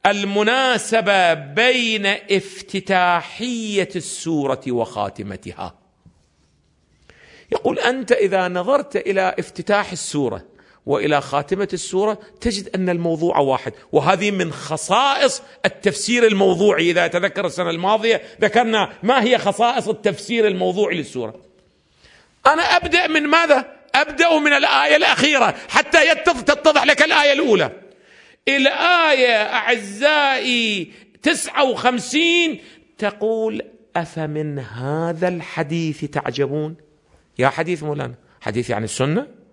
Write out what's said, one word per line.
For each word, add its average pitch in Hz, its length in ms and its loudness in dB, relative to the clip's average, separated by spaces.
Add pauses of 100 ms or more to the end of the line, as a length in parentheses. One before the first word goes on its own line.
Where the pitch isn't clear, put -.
المناسبة 202 1300 2
بين 214 720 0
افتتاحية 196 1900 -2
السورة 143 720 -4
وخاتمتها". 101 1080 -6 (1800)
يقول: - 280 -2
أنت 247 320 0
إذا 190 360 2
نظرت 180 480 -2
إلى 190 440 0
افتتاح 202 520 -2
السورة 135 540 -4 (400)
وإلى 143 360 0
خاتمة 143 520 -4
السورة 202 460 -2 (220)
تجد 202 340 -4
أن 185 140 0
الموضوع 170 500 0
واحد، 135 340 0 (180)
وهذه 180 400 2
من 180 200 -2
خصائص 262 920 0 (240)
التفسير 226 600 0
الموضوعي. 190 640 2
إذا 170 160 2
تذكر 190 380 -2
السنة 170 240 -4
الماضية 202 520 0 (200)
ذكرنا 220 520 2 (100)
ما 240 200 4
هي 240 140 4
خصائص 233 500 0
التفسير 214 600 0
الموضوعي 185 480 0
للسورة. 127 400 -8 (1120)
أنا 311 140 4
أبدأ 349 460 2
من 311 160 0
ماذا؟ 302 420 2 (300)
أبدأ 302 440 2
من 294 140 2
الآية 294 420 2
الأخيرة 277 600 2 (140)
حتى 311 420 4
يتض-، 311 320 0
تتضح 294 400 4
لك 285 180 4
الآية 302 320 4
الأولى. 220 380 2 (760)
الآية 262 1080 2
أعزائي 233 1400 0 (320)
تسعة 294 400 0
وخمسين 294 1000 0 (360)
تقول: 220 640 -4 (340)
"أفمن 151 640 -6
هذا 151 680 -4
الحديث 160 760 -4
تعجبون؟" 143 720 -4 (640)
يا 127 80 4
حديث 160 360 -2
مولانا، 143 300 -6 (280)
حديث 113 280 -4
يعني 110 160 -2
السنة؟ 151 420 -2 (260)